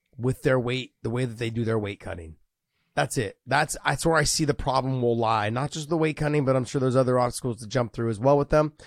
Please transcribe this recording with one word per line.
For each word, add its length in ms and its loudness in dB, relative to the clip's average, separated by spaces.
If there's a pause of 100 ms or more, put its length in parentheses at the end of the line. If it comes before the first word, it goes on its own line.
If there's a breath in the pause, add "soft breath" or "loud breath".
(180)
with 260 -2
their 160 4
weight, 340 -4 (100)
the 60 -4
way 160 0
that 120 -8
they 120 -2
do 160 -2
their 120 0
weight 220 -4
cutting. 380 -12 (580)
That's 220 -2
it. 280 -4
That's, 300 0 (100)
that's 200 -2
where 100 4
I 80 4
see 220 0
the 80 2
problem 480 -2
will 160 2
lie. 320 2
Not 220 -2
just 180 -10
the 80 0
weight 180 0
cutting, 300 0
but 100 4
I'm 80 2
sure 160 -4
there's 160 2
other 240 4
obstacles 400 -2
to 80 -14
jump 240 -2
through 180 -2
as 100 -4
well 180 6
with 140 0
them. 200 4 (160 loud breath)